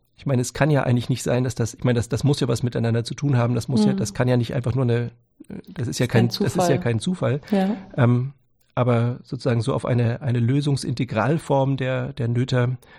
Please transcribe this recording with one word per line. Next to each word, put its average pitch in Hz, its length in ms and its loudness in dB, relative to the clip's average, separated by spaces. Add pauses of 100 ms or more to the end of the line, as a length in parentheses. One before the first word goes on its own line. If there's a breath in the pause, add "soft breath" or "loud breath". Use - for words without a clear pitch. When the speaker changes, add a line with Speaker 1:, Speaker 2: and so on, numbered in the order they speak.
(160)
Speaker 1:
Ich - 100 -14
meine, 127 160 0
es - 100 -6
kann 143 180 0
ja 139 140 2
eigentlich 120 240 0
nicht 127 140 -2
sein, 123 200 0
dass 127 120 -4
das, 113 200 -2
ich - 100 -6
meine, 123 140 2
das, 110 100 -2
das 117 140 -4
muss 139 180 2
ja 139 80 2
was 117 140 -2
miteinander 117 400 0
zu - 120 -8
tun 143 220 0
haben, 120 180 2
das 117 120 -2
muss 214 180 2
ja, 202 80 4
Speaker 2:
Mhm. 196 40 0
Speaker 1:
das - 180 -4
kann 127 140 0
ja 127 80 4
nicht 120 180 -2
einfach 120 200 -2
nur 131 100 0
eine, 120 260 0 (580)
das - 200 -6
ist 151 100 -6
ja 127 80 0
Speaker 2:
Ist - 60 -4
kein 120 160 4
Speaker 1:
kein, - 0 -
das - 100 -6
ist 196 180 -2
ja 185 40 2
Speaker 2:
Zufall. 170 200 2
Speaker 1:
kein 113 200 0
Zufall. 143 400 -2 (100)
Speaker 2:
Ja. 196 260 2 (200)
Speaker 1:
Ähm, 123 380 2 (400)
aber 120 480 0
sozusagen 117 400 -2
so 123 120 0
auf 120 100 -2
eine, 120 380 0
eine 120 160 0
Lösungsintegralform 135 1400 0
der, 127 360 -4
der 120 160 -4
Noether, 123 480 0 (220 loud breath)